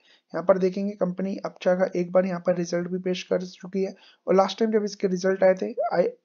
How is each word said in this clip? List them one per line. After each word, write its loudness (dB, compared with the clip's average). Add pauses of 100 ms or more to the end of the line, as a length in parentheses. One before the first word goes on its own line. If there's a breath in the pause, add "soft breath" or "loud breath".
(340 soft breath)
यहाँ -6
पर 4
देखेंगे -2
कंपनी -4
अच्छा -2
खा-, 0
एक -2
बार 4
यहाँ -4
पर 0
रिजल्ट -4
भी -4
पेश -4
कर -2
चुकी -6
है -6 (320 soft breath)
और 4
लास्ट 4
टाइम 2
जब 2
इसके -2
रिजल्ट 0
आए 6
थे, -6
I 0 (180)